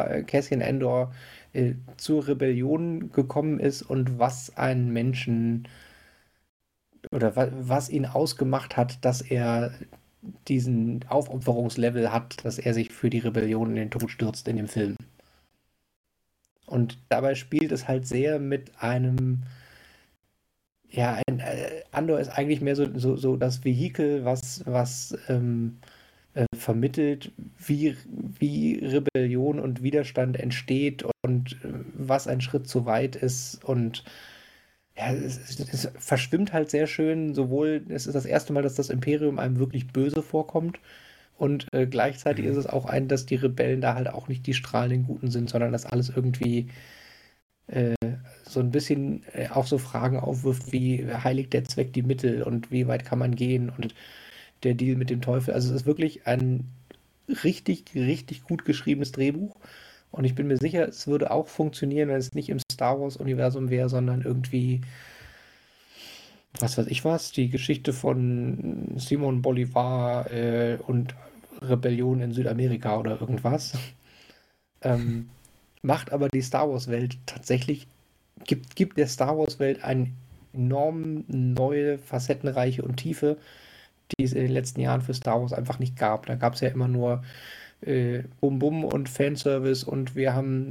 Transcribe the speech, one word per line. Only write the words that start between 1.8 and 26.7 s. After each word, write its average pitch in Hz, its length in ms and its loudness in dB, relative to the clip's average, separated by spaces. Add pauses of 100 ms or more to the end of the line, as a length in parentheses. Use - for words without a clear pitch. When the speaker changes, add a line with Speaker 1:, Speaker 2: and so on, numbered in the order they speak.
Speaker 1:
zur 151 320 0
Rebellion 143 840 0
gekommen 147 480 2
ist 139 240 0
und 127 340 0
was 127 400 -2
einen 127 340 2
Menschen 117 760 0 (1400)
oder 110 240 2
wa-, 127 180 2
was 131 360 0
ihn 139 180 -2
ausgemacht 135 720 0
hat, 127 280 0
dass 127 160 2
er 120 500 0 (760)
diesen 123 600 0
Aufopferungslevel 120 1040 0
hat, - 320 -2
dass 113 140 -4
er 120 160 2
sich 113 180 0
für 117 200 0
die 117 80 2
Rebellion 113 500 0
in 113 60 -2
den 110 160 -2
Tod 117 180 -4
stürzt - 380 -4
in 117 100 0
dem 107 100 -2
Film. 104 280 -2 (1700)
Und 120 320 0 (120)
dabei 131 260 2
spielt 151 360 0
es - 160 -2
halt 131 200 0
sehr 139 320 0
mit 139 320 -4 (100)
einem, 127 600 2 (1500)
ja, 120 320 2
ein, 127 140 -2
äh, - 440 -6 (100)
Andor 151 260 2
ist 139 100 -2
eigentlich 143 300 2
mehr 139 160 2
so, 143 100 4 (140)
so, 127 160 2
so 131 220 2
das 127 260 0
Vehikel, 139 640 2
was, 127 400 -2
was, 123 520 -2 (120)
ähm, 120 480 0 (560)
äh, 123 200 2
vermittelt, 135 800 0 (260)